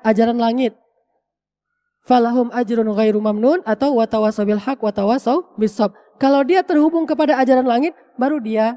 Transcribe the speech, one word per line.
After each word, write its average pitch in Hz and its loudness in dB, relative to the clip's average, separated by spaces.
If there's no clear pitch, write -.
ajaran 226 0
langit. 233 -2
Falahum 240 0
ajrun 226 -2
ghairu 214 0
mamnun, 220 0
atau 233 0
watawasau 214 -2
bil 214 0
haq, 262 -6
watawasau 233 -2
bis 214 -2
sob. 202 -2
Kalau 277 2
dia 359 2
terhubung 320 0
kepada 302 0
ajaran 262 2
langit, 262 0
baru 285 -2
dia 220 -2